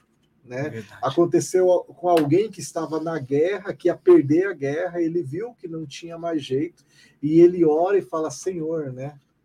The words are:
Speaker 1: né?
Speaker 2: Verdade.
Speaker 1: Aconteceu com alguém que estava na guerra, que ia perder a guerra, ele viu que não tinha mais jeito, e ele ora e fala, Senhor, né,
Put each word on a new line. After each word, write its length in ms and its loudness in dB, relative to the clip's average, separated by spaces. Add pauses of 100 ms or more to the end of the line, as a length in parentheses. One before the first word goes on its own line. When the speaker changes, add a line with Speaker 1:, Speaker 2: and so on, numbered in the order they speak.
(440)
Speaker 1:
né? 260 -8
Speaker 2:
Verdade. 320 -14
Speaker 1:
Aconteceu 680 0 (200)
com 220 -8
alguém 400 2
que 120 -16
estava 400 -6
na 180 -6
guerra, 540 -2
que 140 -6
ia 80 2
perder 520 4
a 60 -6
guerra, 480 -6
ele 200 -2
viu 320 -10
que 140 -16
não 180 -10
tinha 320 -16
mais 260 -6
jeito, 420 -6 (360)
e 180 4
ele 260 8
ora 320 4
e 40 2
fala, 280 -6
Senhor, 640 -6
né, 260 -12 (280)